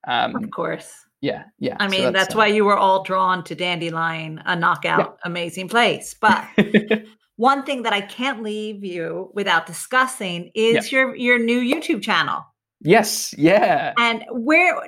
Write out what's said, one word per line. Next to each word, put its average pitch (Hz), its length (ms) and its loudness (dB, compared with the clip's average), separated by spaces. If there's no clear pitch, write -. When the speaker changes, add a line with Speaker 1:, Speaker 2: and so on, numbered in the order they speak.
Speaker 1:
Um, 120 280 -2
Speaker 2:
Of - 160 -8
course. 165 420 -8
Speaker 1:
yeah, - 220 -4
yeah. - 200 -4
Speaker 2:
I 202 80 -2
Speaker 1:
So 196 40 -4
Speaker 2:
mean, 190 120 0
Speaker 1:
that's, 190 140 2
Speaker 2:
that's - 80 -8
Speaker 1:
uh, - 40 2
Speaker 2:
why 214 80 4
you 208 180 4
were 202 120 4
all 190 260 2
drawn 185 420 0
to 165 100 -10
Dandelion, 165 880 -6
a 185 100 -2
knockout, 165 440 0
Speaker 1:
Yeah. 160 80 0
Speaker 2:
amazing 175 440 -8
place. 226 440 0
But 208 320 2
Speaker 1:
<laughs> - 840 0
Speaker 2:
one 269 260 2
thing 262 200 -6
that 226 100 0
I 202 80 0
can't 226 420 -6
leave 214 420 -8
you 175 480 -8
without 196 320 0
discussing 185 880 -4
is 226 380 2
Speaker 1:
Yeah. 262 80 2
Speaker 2:
your, 262 160 0
your 247 240 2
new 233 220 2
YouTube 269 420 -2
channel. 156 420 0
Speaker 1:
Yes, 214 560 2
yeah. 160 600 4
Speaker 2:
And 233 320 0
where, 302 580 2